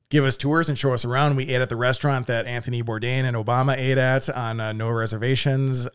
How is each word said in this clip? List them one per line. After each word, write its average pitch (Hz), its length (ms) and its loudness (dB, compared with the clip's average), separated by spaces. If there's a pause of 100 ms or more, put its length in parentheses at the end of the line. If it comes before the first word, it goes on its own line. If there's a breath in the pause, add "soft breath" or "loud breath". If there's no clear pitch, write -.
give 147 160 4
us 131 120 2
tours 151 320 2
and 139 100 -2
show 139 140 2
us 120 120 0
around. 139 300 2
We 131 140 -2
ate 127 120 2
at 127 80 0
the - 60 -4
restaurant 127 540 0
that 113 180 -2
Anthony 120 380 -4
Bourdain 120 400 -2
and 120 120 0
Obama 127 400 0
ate 131 220 0
at 131 320 2
on, 113 300 -4
uh, 110 120 -4
No 110 180 -4
Reservations. 127 1040 0